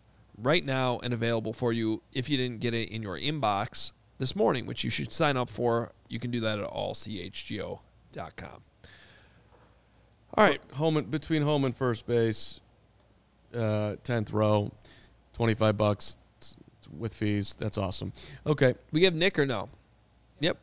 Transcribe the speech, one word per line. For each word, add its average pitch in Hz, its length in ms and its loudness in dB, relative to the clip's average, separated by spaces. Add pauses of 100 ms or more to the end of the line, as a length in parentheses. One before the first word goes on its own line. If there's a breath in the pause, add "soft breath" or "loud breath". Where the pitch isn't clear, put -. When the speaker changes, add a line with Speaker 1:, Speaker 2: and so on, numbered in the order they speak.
(380)
Speaker 1:
right 139 260 2
now 131 400 0
and 123 100 -4
available 113 400 0
for 117 200 0
you 110 280 0 (120)
if 131 160 -4
you 143 80 2
didn't 123 220 -4
get 117 140 -2
it 113 160 -2
in 113 120 -6
your 92 180 -6
inbox 110 720 0 (260)
this 131 180 -2
morning, 196 300 2
which - 200 -4
you 120 40 -2
should 135 220 -4
sign 147 240 2
up 123 140 -2
for. 117 420 0 (160)
You 117 120 -8
can 123 120 -6
do 120 100 -2
that 107 180 0
at 95 60 -4
all 101 280 -4
C 101 280 -6
H - 260 -10
G 101 140 -6
O 85 200 -8 (320)
dot - 240 -12
com. - 240 -16 (1800 soft breath)
All 214 60 8
right. - 180 4 (120)
Speaker 2:
Home 156 240 2
and, 104 120 -2
between 151 320 0
home 143 240 2
and 123 100 -2
first 120 300 -2
base, 117 540 0 (960)
uh, 107 480 0
tenth 117 300 -2
row, 107 380 4 (640 loud breath)
twenty-five 107 440 4
bucks 104 400 0 (800)
with 110 160 -6
fees. 104 440 -2
That's - 200 -4
awesome. 98 360 -2 (320 loud breath)
Okay. 135 300 4 (160)
Speaker 1:
We 160 120 6
have 185 120 8
Nick 175 240 2
or 143 60 4
no? 107 240 -2 (680)
Yep. 160 240 0